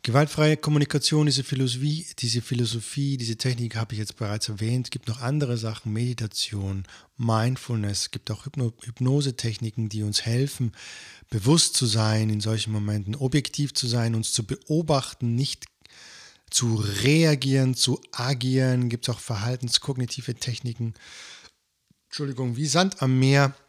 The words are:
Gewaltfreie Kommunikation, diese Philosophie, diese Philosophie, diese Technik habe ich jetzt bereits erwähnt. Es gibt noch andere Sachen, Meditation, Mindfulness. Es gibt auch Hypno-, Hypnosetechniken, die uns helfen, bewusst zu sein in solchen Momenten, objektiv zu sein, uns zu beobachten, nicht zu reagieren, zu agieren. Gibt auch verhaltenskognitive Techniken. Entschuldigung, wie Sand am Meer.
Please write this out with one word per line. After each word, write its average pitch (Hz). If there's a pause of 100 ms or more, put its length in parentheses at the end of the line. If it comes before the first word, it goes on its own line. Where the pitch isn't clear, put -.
Gewaltfreie 151
Kommunikation, 151
diese 131
Philosophie, 131 (140)
diese 117
Philosophie, 120
diese 113
Technik 117
habe 113
ich 107
jetzt -
bereits 107
erwähnt. 113
Es -
gibt -
noch 120
andere 127
Sachen, 110
Meditation, 104 (300)
Mindfulness. 113
Es -
gibt -
auch -
Hypno-, 123 (100)
Hypnosetechniken, 120
die 107
uns 104
helfen, 120 (560)
bewusst 120
zu 131
sein 110
in 104
solchen 110
Momenten, 104
objektiv 139
zu -
sein, 117
uns 110
zu 110
beobachten, 147
nicht - (840)
zu 113
reagieren, 131
zu 123 (100)
agieren. 127
Gibt 117
auch 117
verhaltenskognitive 120
Techniken. 117 (1120)
Entschuldigung, 127
wie 151
Sand 180
am 131
Meer. 135 (140)